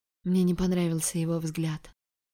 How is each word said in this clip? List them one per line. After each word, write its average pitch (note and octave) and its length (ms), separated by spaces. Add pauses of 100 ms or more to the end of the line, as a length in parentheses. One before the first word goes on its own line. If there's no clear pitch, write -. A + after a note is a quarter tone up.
(240)
Мне F#3 200
не F3+ 100
понравился F3 640
его E3 220
взгляд. D#3+ 500 (440)